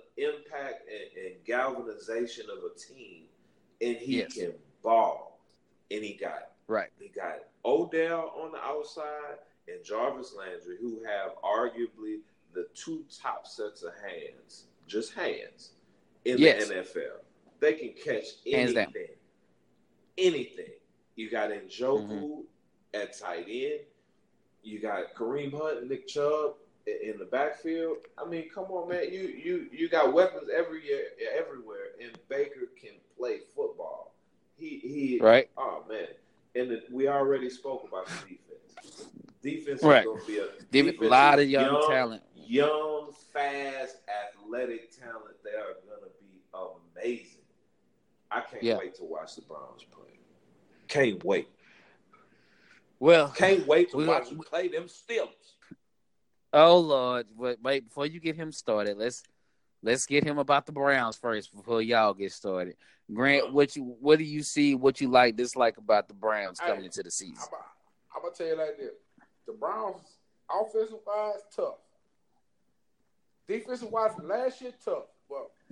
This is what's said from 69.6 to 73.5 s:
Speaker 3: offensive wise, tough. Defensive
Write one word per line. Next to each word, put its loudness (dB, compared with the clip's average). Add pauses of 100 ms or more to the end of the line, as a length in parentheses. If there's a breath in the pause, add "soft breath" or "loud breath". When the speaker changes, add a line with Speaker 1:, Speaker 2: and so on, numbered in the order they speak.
Speaker 3:
offensive -2
wise, -4 (120)
tough. -4 (1700)
Defensive -6